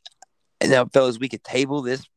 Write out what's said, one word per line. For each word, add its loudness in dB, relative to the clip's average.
now, 4
fellas, 2
we -6
could -12
table -2
this -6